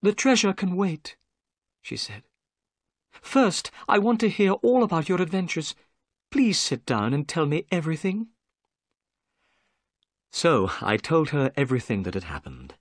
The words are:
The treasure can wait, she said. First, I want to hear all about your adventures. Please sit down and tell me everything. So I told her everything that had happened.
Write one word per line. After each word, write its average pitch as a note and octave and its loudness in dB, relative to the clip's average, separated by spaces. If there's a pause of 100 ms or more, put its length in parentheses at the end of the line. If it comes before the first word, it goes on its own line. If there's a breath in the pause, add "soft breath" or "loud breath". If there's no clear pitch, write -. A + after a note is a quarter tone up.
The G#3 2
treasure A3+ 2
can F#3 -2
wait, F3+ -4 (640)
she - -12
said. G#2+ -12 (880)
First, - 0 (160 loud breath)
I G#3 4
want A3+ 2
to A3+ 2
hear G3 2
all A#3+ 4
about E3 0
your F3+ 0
adventures. E3+ -4 (560)
Please A#3+ 2
sit - -4
down A2+ 0
and D3 -2
tell D#3+ -2
me D3 -2
everything. F#3 -2 (2000)
So A#2+ 2 (120)
I G#2 0
told D#3 0
her C3+ 0
everything B2 -2
that F#2 -6
had F#2+ -4
happened. C#2 -14